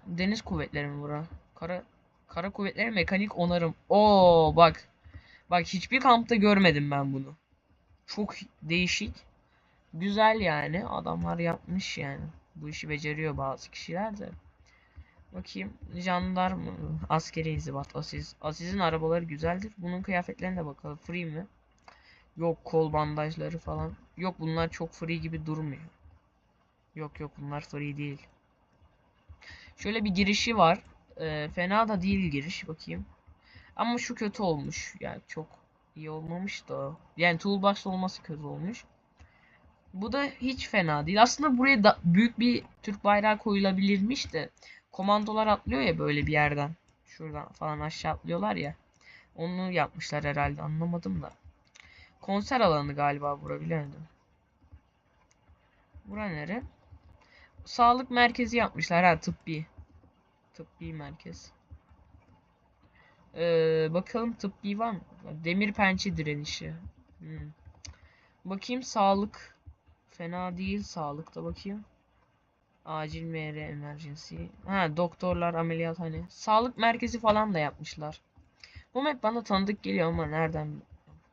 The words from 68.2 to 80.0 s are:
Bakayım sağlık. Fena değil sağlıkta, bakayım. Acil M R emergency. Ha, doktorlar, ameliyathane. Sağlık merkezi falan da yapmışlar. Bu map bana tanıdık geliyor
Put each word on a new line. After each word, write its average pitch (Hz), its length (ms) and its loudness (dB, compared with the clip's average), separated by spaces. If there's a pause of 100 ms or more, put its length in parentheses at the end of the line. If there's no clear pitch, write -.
Bakayım 220 380 -6
sağlık. 202 720 0 (540)
Fena 180 480 -6
değil 196 260 -4
sağlıkta, 156 600 -8
bakayım. 196 420 -10 (1000)
Acil 156 380 -8
M 156 300 -6
R 151 80 -8
emergency. 147 760 -12 (300)
Ha, 180 320 0
doktorlar, 175 560 0
ameliyathane. 165 760 -4
Sağlık 226 480 2
merkezi 233 420 0
falan 214 340 4
da 165 60 0
yapmışlar. 151 640 -6 (720)
Bu 262 100 -2
map 294 200 0
bana 220 200 0
tanıdık 202 400 0
geliyor 190 240 0